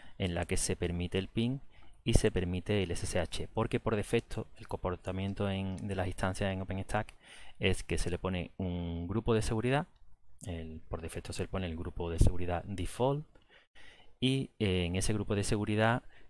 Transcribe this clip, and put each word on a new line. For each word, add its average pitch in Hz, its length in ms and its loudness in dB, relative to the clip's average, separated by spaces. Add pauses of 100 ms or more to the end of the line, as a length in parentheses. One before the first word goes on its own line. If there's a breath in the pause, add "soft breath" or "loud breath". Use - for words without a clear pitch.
(180 loud breath)
en 90 160 0
la 87 120 -2
que 95 100 0
se - 180 2
permite 87 440 -2
el 95 100 -2
ping 120 320 0 (420 soft breath)
y 117 120 4
se 110 160 10
permite 90 520 0
el 87 100 -2
S - 120 -2
S - 140 0
H, 85 300 -2
porque 113 320 0
por 110 160 0
defecto - 500 -2 (100)
el - 120 -14
comportamiento 95 840 -2
en, 95 260 -2 (120)
de 98 60 -2
las 92 120 0
instancias 95 460 0
en 95 100 -2
OpenStack 98 520 -4 (440 loud breath)
es 95 240 4
que 85 160 0
se - 120 4
le 87 80 -2
pone 92 400 -2
un 87 500 -2
grupo 110 260 2
de 107 80 4
seguridad, 123 460 0 (580)
el, 80 420 -8
por 82 120 -4
defecto 82 320 -8
se 95 100 -2
le 87 60 -4
pone 95 180 -4
el 82 100 -4
grupo 87 320 -4
de 85 120 4
seguridad 87 440 6
default, 120 600 -2 (960 loud breath)
y, 135 300 0 (100)
eh, 92 240 2
en 87 120 -2
ese 95 160 2
grupo 104 220 0
de 101 80 2
seguridad 107 640 2 (260 soft breath)